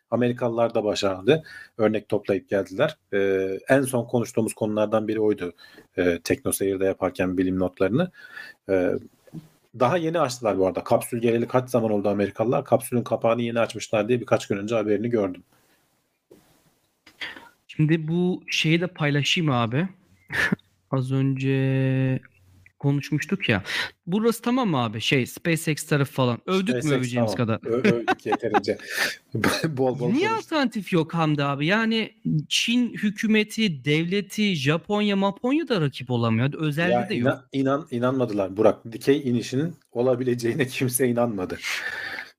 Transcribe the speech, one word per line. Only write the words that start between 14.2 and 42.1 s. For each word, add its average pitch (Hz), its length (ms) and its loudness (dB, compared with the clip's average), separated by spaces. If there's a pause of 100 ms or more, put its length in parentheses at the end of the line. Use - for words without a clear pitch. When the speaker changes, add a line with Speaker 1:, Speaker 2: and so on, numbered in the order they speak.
Speaker 1:
birkaç - 260 0
gün 104 100 -2
önce 104 180 -4
haberini 107 340 0
gördüm. 98 340 -2 (2250)
Speaker 2:
Şimdi 156 400 2
bu 180 420 0
şeyi 165 320 2
de 180 60 -2
paylaşayım 147 640 0
abi. 123 360 0 (420)
<laughs> - 600 -4
Az 131 200 0
önce 135 1080 0 (600)
konuşmuştuk 143 680 -2
ya. 101 140 2 (440)
Burası 214 340 0
tamam 240 280 0
mı 147 140 2
abi? 110 180 -4
Şey, 135 240 2
SpaceX - 600 -4
tarafı 139 280 0
falan. 123 320 0
Övdük 190 300 0
mü - 60 -2
Speaker 1:
SpaceX 143 180 0
Speaker 2:
öveceğimiz 120 360 0
Speaker 1:
tamam. 110 240 0
Speaker 2:
kadar? - 120 -6
Speaker 1:
Ö-, 123 240 2
övdük 117 300 -4
yeterince. - 520 -2 (560)
<laughs> - 320 0
Bol 131 340 0
bol 120 120 -2
Speaker 2:
Niye 349 180 2
Speaker 1:
konuştuk. 440 240 -4
Speaker 2:
alternatif 240 400 -2
yok 160 200 0
Hamdi 156 300 0
abi? 143 220 -2
Yani 220 480 0 (360)
Çin 240 440 0
hükümeti, 214 920 0
devleti, 190 720 0
Japonya, 175 600 0
Maponya 240 520 0
da 208 140 0
rakip 127 300 -2
olamıyor. 117 360 2
Hadi 147 100 -4
özelde 160 360 0
Speaker 1:
Ya 120 160 0
Speaker 2:
de 208 60 -2
Speaker 1:
inan-, 127 140 2
Speaker 2:
yok. - 220 -2
Speaker 1:
inan-, 135 400 0
inanmadılar 117 640 -2
Burak. 107 340 2
Dikey 139 380 0
inişinin 127 460 -2 (160)
olabileceğine 123 760 0
<laughs> - 0 -
kimse 127 400 0
inanmadı. 113 500 -2 (800)